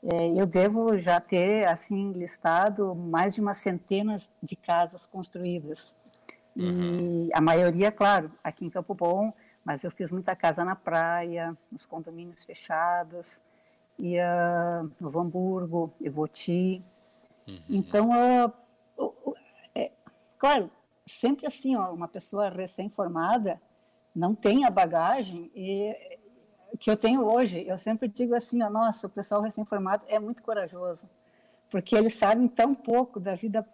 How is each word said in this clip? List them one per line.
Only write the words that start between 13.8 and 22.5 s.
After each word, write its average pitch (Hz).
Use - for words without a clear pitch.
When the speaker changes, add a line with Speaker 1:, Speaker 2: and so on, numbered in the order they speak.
Speaker 1:
e, 175
ah, 175
Novo 160
Hamburgo, 175
Ivoti. 175
Speaker 2:
Uhum. 95
Speaker 1:
Então, 208
ah, 240
o, -
o, -
é, -
claro, 262
sempre 277
assim, 269
ó, 185
uma 170
pessoa 202
recém-formada 185